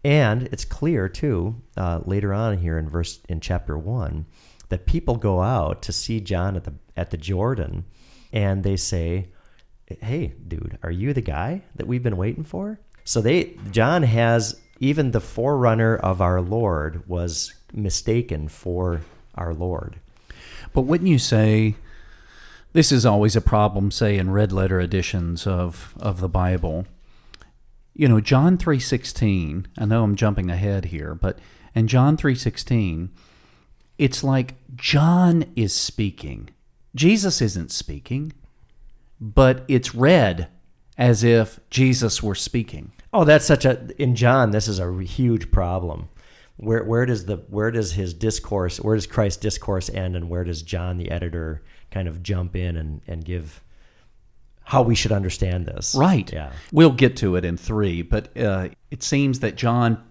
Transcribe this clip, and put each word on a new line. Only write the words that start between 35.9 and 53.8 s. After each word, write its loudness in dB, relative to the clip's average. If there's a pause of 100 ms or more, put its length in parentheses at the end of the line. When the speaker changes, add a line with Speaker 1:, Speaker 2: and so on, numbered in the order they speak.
Speaker 2:
Jesus 2
isn't -4
speaking, -8 (880)
but 4
it's 0
read 4 (480)
as 4
if 4
Jesus 2
were -2
speaking. -8 (220)
Speaker 1:
Oh, 4
that's 8
such 4
a, 2 (140)
in 2
John, 4
this 0
is -2
a -4
huge 0
problem. -2 (480)
Where, -2
where 2
does -2
the, -4 (120)
where -2
does -4
his -4
discourse, -4
where 2
does -2
Christ's -2
discourse -4
end, -4
and -6
where -4
does -6
John, -6
the -6
editor, -6 (280)
kind -4
of -8
jump -4
in -4
and, -8
and -8
give -8 (1040)